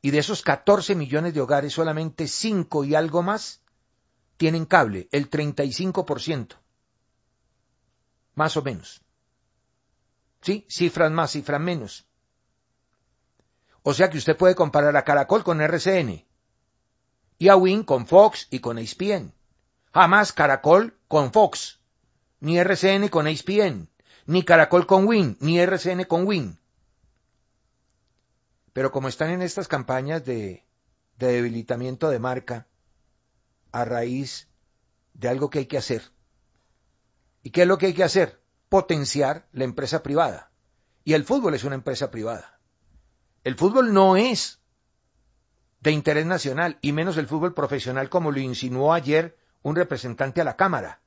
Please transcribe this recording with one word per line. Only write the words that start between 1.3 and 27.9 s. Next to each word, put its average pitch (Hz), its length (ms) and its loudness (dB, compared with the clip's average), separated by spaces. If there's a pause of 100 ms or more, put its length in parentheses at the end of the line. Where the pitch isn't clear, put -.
de 151 80 -2
hogares, 143 320 0
solamente 160 520 -4
cinco 165 600 -4
y 147 100 -2
algo 160 260 0
más 208 420 -6 (760)
tienen 160 280 0
cable, 110 460 2
el 143 160 -2
treinta 147 380 -4
y 127 80 -6
cinco 185 320 -4
por - 160 -6
ciento. 139 340 -8 (1800)
Más 156 220 0
o 151 60 -2
menos. 120 400 -10 (1400)
¿Sí? 202 280 -4
Cifras 165 420 0
más, 160 200 -2
cifras 147 280 -6
menos. 156 480 -8 (1800)
O 143 100 0
sea 180 160 4
que 156 100 -6
usted 151 180 0
puede 185 180 6
comparar 147 400 2
a 139 80 4
Caracol 147 400 2
con 165 160 0
R 156 220 0
C 190 180 2
N, 107 260 -6 (1160)
y 170 60 6
a 196 80 10
Win 190 280 4
con 127 220 -2
Fox 202 460 6
y 131 80 -6
con 117 180 -6
E 113 40 -8
S 110 160 -12
P 202 160 -2
N. 156 180 -6 (640)
Jamás 185 400 4
Caracol 156 760 2
con 143 240 0
Fox, - 480 0 (640)
ni 160 160 0
R 185 180 2
C 190 200 2
N 196 140 0
con 156 180 0
E 156 40 -2
S 147 140 -8
P 208 200 2
N, 104 220 -6 (380)
ni 175 180 0
Caracol 165 420 6
con 190 220 4
Win, 190 320 2
ni 160 180 0
R 180 200 2
C 180 160 -4
N 180 120 -4
con 175 220 0
Win. 143 320 -4 (2250)